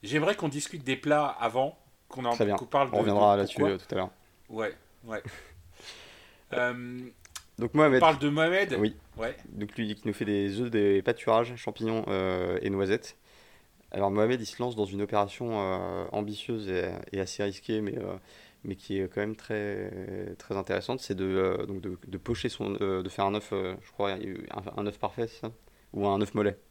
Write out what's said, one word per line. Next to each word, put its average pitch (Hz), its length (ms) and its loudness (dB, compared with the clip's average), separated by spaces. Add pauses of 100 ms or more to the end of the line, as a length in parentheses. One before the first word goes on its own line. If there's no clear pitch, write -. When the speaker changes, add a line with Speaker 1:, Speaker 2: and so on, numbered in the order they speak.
Speaker 1:
j'aimerais 151 320 2
qu'on 170 140 -4
discute 143 340 -8
des 131 120 0
plats 147 320 2
avant, 127 500 0 (300)
qu'on 131 180 -8
en, 120 100 4
Speaker 2:
Très 117 100 4
bien. 104 100 2
Speaker 1:
qu'on - 100 -2
parle 139 240 2
Speaker 2:
On 123 80 2
Speaker 1:
de, - 20 -
Speaker 2:
reviendra 104 360 8
Speaker 1:
de 101 60 4
Speaker 2:
là-dessus, 98 160 0
Speaker 1:
pourquoi. 101 160 4
Speaker 2:
euh, 95 40 -2
tout - 160 -8
à - 40 0
l'heure. 95 140 -2 (380)
Speaker 1:
Ouais, 110 240 -4 (320)
ouais. 110 220 -8
Speaker 2:
<laughs> - 60 -12 (1200)
Speaker 1:
Euh, 123 460 -2 (580)
Speaker 2:
Donc 113 160 -2
Mohamed. 147 240 8
Speaker 1:
on - 20 10
parle 160 200 8
de 147 100 2
Mohamed. 160 500 2
Speaker 2:
Oui. 107 160 2 (220)
Speaker 1:
Ouais. 113 180 -4 (140)
Speaker 2:
Donc 104 260 -8
lui, 107 200 -4
qui - 120 -8
nous 104 60 -2
fait - 120 -4
des 101 360 0
œufs, 123 80 -2
des 101 320 4
pâturages, 117 540 2
champignons, 113 520 -4
euh, 92 540 0
et - 80 -2
noisettes. 98 480 0 (760)
Alors 98 200 0
Mohamed, 110 280 2
il 113 60 -8
se - 160 -8
lance 123 140 -2
dans 107 100 0
une 98 160 -4
opération, 104 480 -2 (100)
euh, 92 520 -2
ambitieuse 104 580 -4
et, 90 220 0 (220)
et 98 60 -2
assez 95 240 -4
risquée, 107 380 -2
mais, 101 160 -4
euh, 95 180 -6 (480)
mais 98 120 -6
qui 95 240 -4
est 95 80 0
quand 101 140 -4
même 107 140 -2
très, 104 560 -6 (460)
très - 180 -8
intéressante, 95 440 -2
c'est - 160 -6
de, 92 100 -2
euh, 95 400 2
donc 98 160 -8
de, 95 160 -8 (100)
de 95 100 -8
pocher 117 320 -4
son, 101 320 -4
euh, 95 200 0
de 92 80 -6
faire 98 160 0
un 98 100 2
œuf, 104 180 -6
euh, 95 300 -2
je - 80 -20
crois, 101 200 -2
un, 92 80 -6 (580)
un 104 100 -2
œuf 101 120 -6
parfait, 113 280 -4
c'est - 140 -14
ça ? 113 100 -8 (420)
Ou 101 140 0
un 98 140 4
œuf 101 140 -2
mollet. 104 220 2 (140)